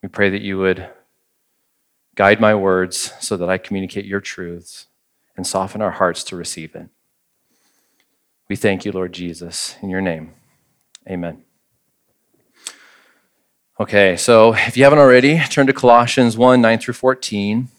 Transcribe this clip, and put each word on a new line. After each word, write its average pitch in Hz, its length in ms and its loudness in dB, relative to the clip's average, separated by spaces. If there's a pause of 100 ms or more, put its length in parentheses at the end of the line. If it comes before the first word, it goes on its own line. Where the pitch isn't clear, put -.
We 95 80 -14
pray 101 220 -2
that 101 120 -6
you 98 160 -8
would 92 300 -2 (1300)
guide 101 260 2
my 107 140 2
words 92 640 -2
so - 180 -8
that 87 120 -6
I 92 100 -2
communicate 98 460 -8
your 98 160 -6
truths 87 640 -16 (500)
and 92 80 -12
soften 95 380 -6
our 98 80 -2
hearts 87 320 -2
to - 140 -14
receive 82 400 -14
it. - 120 -20 (1600)
We 98 60 -6
thank 95 300 -2
you, 101 80 -8
Lord 92 200 -8
Jesus, 85 720 -12
in 101 80 -10
your 92 100 -4
name. 80 340 -6 (760)
Amen. 85 320 -10 (2500)
Okay, 98 360 2
so 113 380 6
if 107 220 -2
you 127 80 4
haven't 147 160 6
already, 135 400 6 (100)
turn 139 160 0
to 135 60 0
Colossians 120 640 2
one, 127 240 4
nine 113 180 2
through 117 160 -8
fourteen. 113 840 -4